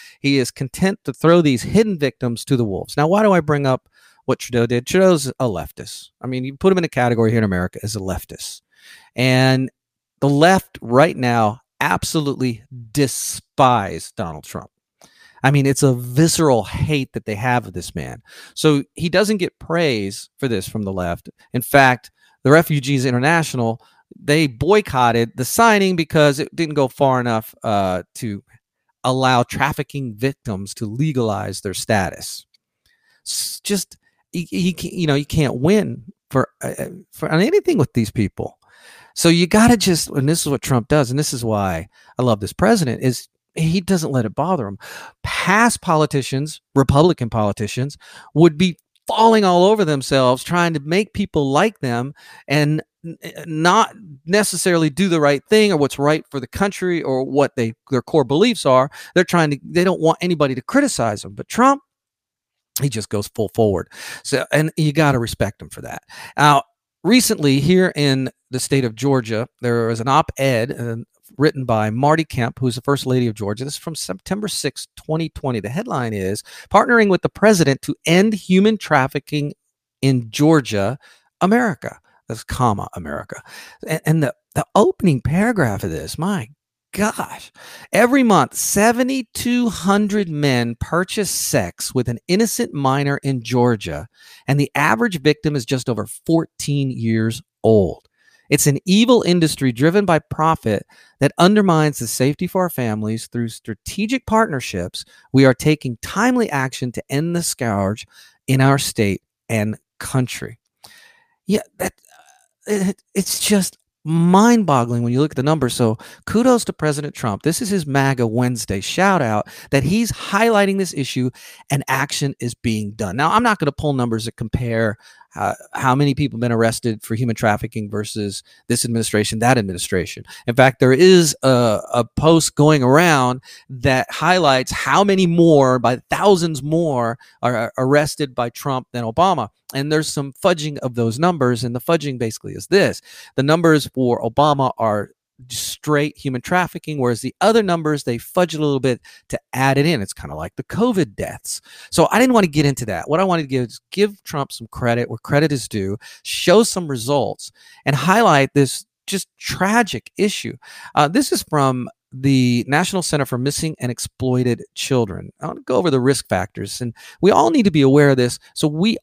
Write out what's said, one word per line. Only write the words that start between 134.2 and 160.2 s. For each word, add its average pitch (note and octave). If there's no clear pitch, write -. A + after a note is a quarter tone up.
how D3+
many F#3+
more, D#3
by A#2+
thousands E3
more, C#3+
are, A#2+
are A#2
arrested C#3
by A#2+
Trump C3
than A#2+
Obama. C#3
And C#3+
there's D#3
some C#3
fudging D#3
of B2
those A#2
numbers, C3
and A#2+
the B2
fudging D3
basically A2
is G2
this. D#3+
The C3
numbers D#3
for B2
Obama C#3
are G#2
straight -
human B2+
trafficking, D#3+
whereas A#2+
the C3
other A3
numbers, D#3+
they A#2+
fudge E3
it D#3
a D#3
little C#3+
bit B2
to -
add C3+
it C#3+
in. D#3
It's F#2+
kinda C#3+
like C3+
the B2+
covid F#3
deaths. -
So -
I G#3+
didn't B3+
wanna G#3
get D3
into C3
that. F#2
What D#3
I F#3+
wanted F3
to C#3
give B2+
is -
give G3+
Trump -
some -
credit A#2+
where A2+
credit D3
is C3+
due, G2
show G3+
some F3+
results, B2
and C#3
highlight D#3
this C#3
just -
tragic G#3+
issue. F#3+